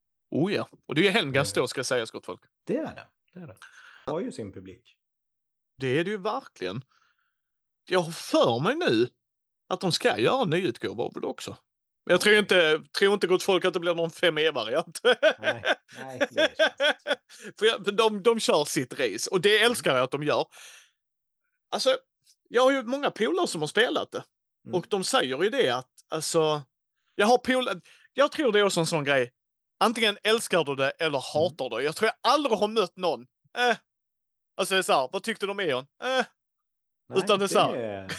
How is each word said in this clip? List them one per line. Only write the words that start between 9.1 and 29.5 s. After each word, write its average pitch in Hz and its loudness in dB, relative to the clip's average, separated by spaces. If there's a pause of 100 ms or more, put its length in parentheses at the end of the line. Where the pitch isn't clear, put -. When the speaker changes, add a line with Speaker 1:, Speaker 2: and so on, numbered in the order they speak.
Speaker 1:
att - -4
de 175 0
ska 208 0
göra 190 2
en 180 -2
nyutgåva 143 -4
av - -8
det - -8
också. - -10 (500)
Men 170 2
jag 180 2
tror 208 6
inte, 165 4 (160)
tror 202 4
inte, 196 -2
gott 180 2
folk, 185 2
att 175 0
det 180 -4
blir 170 -2
någon 165 -2
fem 160 0
E-variant. 147 -2 (380)
Speaker 2:
Nej, - -4 (360)
nej, - -4
det - -2
är 311 2
sant. 294 -2
Speaker 1:
<laughs> - -20
För 208 2
jag, 220 0
för 202 -2
de, 214 2
de 233 4
kör 165 2
sitt - -4
race, 113 -2
och 185 0
det 208 4
Speaker 2:
Mm. 226 4
Speaker 1:
älskar 175 0
jag 127 2
att 127 -6
de 147 -4
gör. 143 0 (1200)
Alltså, 233 2 (520)
jag 240 2
har 262 6
ju 269 0
många 254 -4
polare 339 -2
som 165 -6
har 151 -4
spelat 202 0
det. 117 -8 (420)
Speaker 2:
Mm. 175 -4
Speaker 1:
Och 165 -6
de 190 -2
säger 135 0
ju 208 2
det 214 2
att, 123 -4 (180)
alltså, 156 0 (520)
jag 202 2
har 247 6
pol-, 247 -2 (320)
jag 285 2
tror 262 0
det 208 4
är 202 4
också 190 0
en 160 0
sån 156 -2
grej. 135 0 (480)